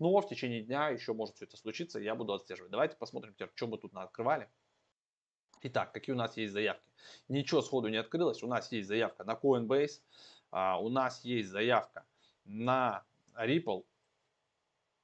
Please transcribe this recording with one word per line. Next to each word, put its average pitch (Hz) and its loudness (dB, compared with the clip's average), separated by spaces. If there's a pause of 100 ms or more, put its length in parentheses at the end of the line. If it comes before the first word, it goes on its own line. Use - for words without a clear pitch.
Но 180 6
в 190 -2
течение 120 -2
дня 139 0
ещё 120 -2
может 110 -4
всё - -16
это - -20
случиться, 110 -8
я 107 -2
буду 110 -2
отслеживать. 92 -6
Давайте 131 0
посмотрим 113 -10
теперь, 95 -10
что 123 -4
мы 110 -6
тут 95 -14
наоткрывали. 113 -4 (1120)
Итак, 120 -2
какие 117 -4
у 123 0
нас 117 -2
есть 107 -4
заявки. 101 -2 (380)
Ничего 139 2
сходу 120 0
не 110 0
открылось. - 0
У 117 -6
нас 120 -2
есть 104 -4
заявка 104 0
на 110 -2
Coinbase, 135 2 (480)
а, 92 2
у 107 -2
нас 127 0
есть 117 0
заявка 107 2 (400)
на 117 0 (300)
Ripple, 117 0 (1200)